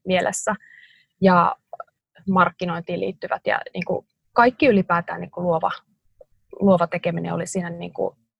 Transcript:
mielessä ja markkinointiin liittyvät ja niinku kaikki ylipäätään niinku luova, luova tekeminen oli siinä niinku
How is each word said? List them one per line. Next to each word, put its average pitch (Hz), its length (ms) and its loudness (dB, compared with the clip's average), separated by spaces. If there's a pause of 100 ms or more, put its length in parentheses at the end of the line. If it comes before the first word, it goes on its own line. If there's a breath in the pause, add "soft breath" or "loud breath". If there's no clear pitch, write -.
mielessä 185 500 -2 (640 soft breath)
ja 180 340 6 (720)
markkinointiin 175 720 0
liittyvät - 480 -6
ja - 140 0 (120)
niinku - 340 -6 (260)
kaikki 247 320 2
ylipäätään 175 560 2
niinku 175 200 -12
luova, 175 300 0 (880)
luova 180 280 4
tekeminen 170 460 -4
oli 170 140 -6
siinä 175 220 -6
niinku 170 480 -8 (220)